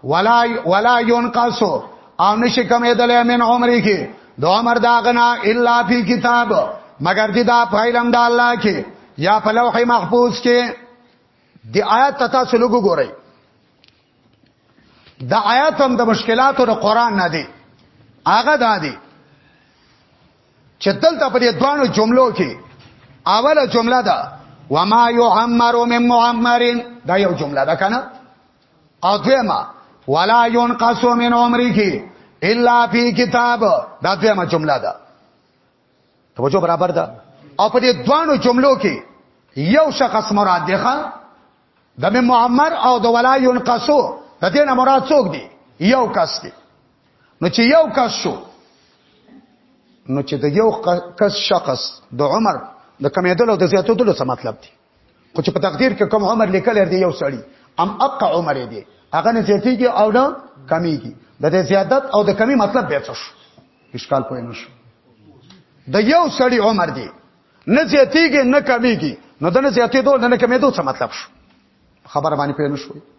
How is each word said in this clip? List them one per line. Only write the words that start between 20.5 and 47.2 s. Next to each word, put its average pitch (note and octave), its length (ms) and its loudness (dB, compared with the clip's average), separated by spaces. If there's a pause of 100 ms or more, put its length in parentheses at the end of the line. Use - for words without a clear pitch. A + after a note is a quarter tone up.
چې - 80 -2
دلته D#4 420 0
په B3+ 80 -2
دې A#3+ 120 2 (100)
دوانو C#4 260 2
جملو A3+ 460 2
کې D3 180 -4 (760)
اوله C4 400 2
جمله A#3 360 0
ده، E3 300 -2 (380)
وما G#3 400 2
يعمر A#3 760 2
من A#3+ 240 0
معمر، A#3+ 540 2 (440)
دا F3 100 0
یو G3 160 0
جمله C#3+ 320 -4
ده، D#3 100 0
کنه؟ A3 260 -2 (1040)
او G3+ 120 2
دویمه، G3+ 500 -2 (400)
ولا G3+ 400 2
ينقص A#3 580 0
من A#3+ 300 2
عمره A#3+ 460 0 (640)
الا A#3+ 440 2
في A#3+ 260 0
كتاب، A#3+ 480 0 (420)
دا F#3 120 -2
دویمه G3 300 0
جمله D#3 340 -2
ده. - 160 -6 (1400)
توجه C#3 240 -2
برابر E3+ 300 0
ده؟ - 200 -4 (500)
او G#3+ 80 2
په A#3+ 120 0
دې G#3 260 0
دوانو D4+ 300 2
جملو B3+ 420 2
کې F3 160 -2 (600)
یو B3+ 340 2
شخص A3 420 -2
مراد F#3 340 0
دی، F#3 100 -2
ښه؟ A#3+ 200 -2 (1040)
د C3 140 -6
من B3 120 2
معمر B3 480 2
او B3 260 0
د A3 80 0
ولا A#3+ 300 2
ينقص، B3 540 0 (520)
د - 100 -2
دې D4 140 4
نه C4 80 0
مراد C4 340 2
څوک B3+ 240 2
دی؟ - 120 -12 (360)
یو A#3+ 260 2 (100)
کس E3 260 -4
دی. - 100 -16 (880)